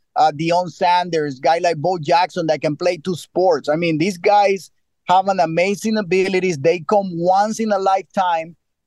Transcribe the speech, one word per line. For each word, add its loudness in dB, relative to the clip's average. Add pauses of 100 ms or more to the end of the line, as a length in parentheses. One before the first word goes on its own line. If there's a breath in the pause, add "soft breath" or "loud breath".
(160)
uh, 4
Deion 0
Sanders, -2
guy 2
like 0
Bo -2
Jackson 0
that 0
can -2
play -2
two -6
sports. 0
I 0
mean, 0
these -2
guys 2 (380)
have 4
an 0
amazing 0
abilities. 0
They 0
come 0
once 0
in -2
a 2
lifetime, -2 (320)